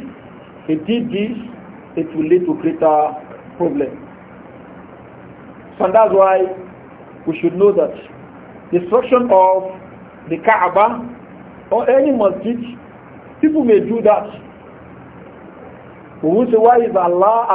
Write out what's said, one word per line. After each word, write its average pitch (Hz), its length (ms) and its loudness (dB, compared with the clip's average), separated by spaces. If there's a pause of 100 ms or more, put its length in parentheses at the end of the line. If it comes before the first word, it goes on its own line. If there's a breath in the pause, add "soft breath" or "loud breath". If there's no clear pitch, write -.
(680)
he 156 80 -2
did 208 360 -4
this, 208 240 -6 (600)
it 160 180 -4
will 160 120 -4
lead 175 200 2
to 156 140 -2
greater 151 540 0 (420)
problem. 143 500 -6 (1700)
So - 120 0
that's 214 220 4
why 190 300 4 (840)
we 160 140 -6
should 170 160 -2
know 196 160 4
that 175 220 -2 (760)
destruction 240 640 0
of 190 380 2 (580)
the 165 160 -6
Kaaba 214 560 0 (680)
or 226 180 0
any 269 240 2
masjid, 208 460 -2 (840)
people 311 240 0
may 214 160 4
do 220 220 -2
that. 208 240 2 (2000)
We 151 60 -2
won't 220 220 0
say, 226 80 4
"Why 233 260 6
is 196 100 -4
Allah 190 600 2